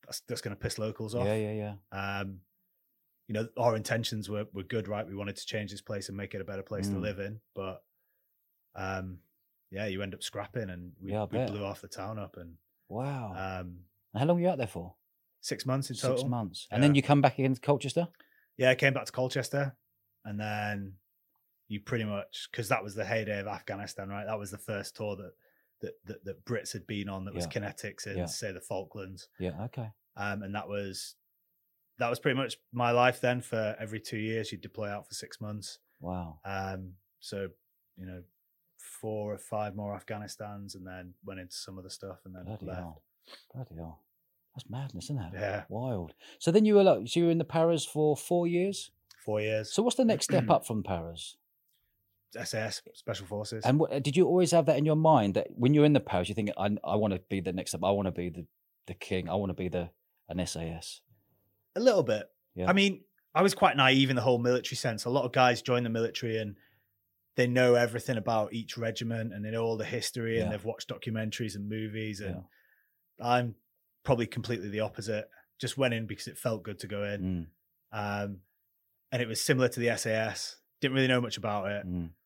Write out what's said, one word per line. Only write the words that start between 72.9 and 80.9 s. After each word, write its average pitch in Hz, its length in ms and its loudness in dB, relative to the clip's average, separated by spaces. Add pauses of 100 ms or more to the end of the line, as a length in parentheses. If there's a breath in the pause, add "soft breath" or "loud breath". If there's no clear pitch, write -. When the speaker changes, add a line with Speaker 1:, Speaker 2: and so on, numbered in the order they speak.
Speaker 1:
I'm 123 280 4 (500)
probably 120 220 4
completely 107 420 -4
the 101 120 -2
opposite. 107 480 -4 (320 soft breath)
Just - 180 -4
went 127 160 4
in 113 120 -4
because 101 200 -10
it - 120 -12
felt 113 260 -2
good 101 160 -8
to 107 80 -10
go 101 160 -4
in. 92 420 -2 (460)
Speaker 2:
Mm. 104 320 -2
Speaker 1:
Um, 101 140 -8 (760)
and 123 100 0
it 117 60 -2
was 113 120 -4
similar 127 280 4
to - 120 -2
the 117 100 4
S 110 160 -2
A 110 60 2
S. 110 440 -2 (240)
Didn't 131 140 0